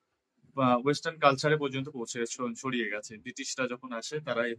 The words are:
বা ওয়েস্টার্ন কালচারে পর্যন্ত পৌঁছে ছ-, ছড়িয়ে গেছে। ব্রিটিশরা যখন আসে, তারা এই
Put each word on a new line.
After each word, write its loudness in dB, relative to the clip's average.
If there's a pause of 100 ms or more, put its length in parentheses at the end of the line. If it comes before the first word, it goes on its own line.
(560)
বা 6
ওয়েস্টার্ন 2
কালচারে 6
পর্যন্ত -2
পৌঁছে -4
ছ-, -4
ছড়িয়ে -2
গেছে। -8
ব্রিটিশরা -6
যখন -8
আসে, -6
তারা 0
এই -4